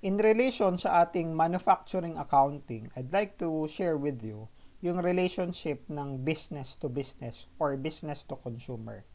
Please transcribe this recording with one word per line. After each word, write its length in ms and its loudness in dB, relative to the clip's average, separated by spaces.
In 160 0
relation 640 4
sa 240 6
ating 240 -2
manufacturing 880 0
accounting, 800 2
I'd 160 -8
like 240 0
to 320 -2
share 320 0
with 240 -2
you 240 -10
yung 160 0
relationship 960 0
ng 320 -6
business 560 -4
to 80 -2
business 560 -8
or 160 0
business 480 -6
to 80 -8
consumer. 800 -10